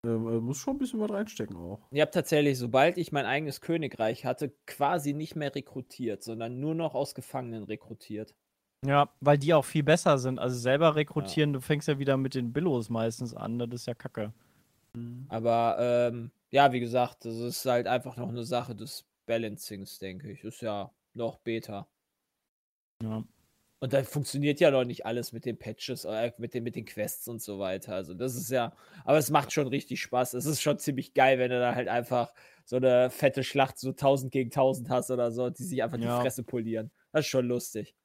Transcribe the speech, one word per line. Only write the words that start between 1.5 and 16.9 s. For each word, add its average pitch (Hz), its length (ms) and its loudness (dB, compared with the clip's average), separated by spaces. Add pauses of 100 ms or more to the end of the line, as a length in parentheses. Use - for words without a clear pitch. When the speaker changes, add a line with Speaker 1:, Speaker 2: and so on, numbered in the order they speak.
Speaker 1:
auch. 87 240 -10 (100)
Speaker 2:
Ich 139 120 -2
hab 147 100 2
tatsächlich, 147 460 2
sobald 131 400 4
ich 165 120 -4
mein 143 140 -2
eigenes 139 380 -4
Königreich 139 640 -2
hatte, 131 260 -2 (140)
quasi 143 480 0
nicht 151 200 -8
mehr 147 200 -4
rekrutiert, 123 680 -8
sondern 117 380 -8
nur 156 140 -2
noch 165 200 -4
aus 139 200 -2
Gefangenen 117 500 -10
rekrutiert. 107 720 -10 (520)
Speaker 3:
Ja, 143 220 4 (140)
weil 143 160 6
die 151 160 4
auch 143 100 6
viel 151 180 0
besser 151 360 4
sind. 127 200 -2
Also 123 200 -2
selber 143 360 4
rekrutieren, 151 560 0
Speaker 2:
Ja. 143 40 0
Speaker 3:
du 131 80 -4
fängst 147 260 -2
ja 139 100 2
wieder 135 200 2
mit 131 160 -2
den 120 180 -2
Billos 131 380 0
meistens 113 440 -2
an, 110 240 -6
das 120 140 -4
ist 123 140 -10
ja 120 80 -6
kacke. 110 400 -8 (600)
Speaker 1:
Mhm. 120 360 -10
Speaker 2:
Aber, 117 500 2
ähm, 120 500 2 (200)
ja, 139 220 8
wie 123 80 -2
gesagt, 120 440 0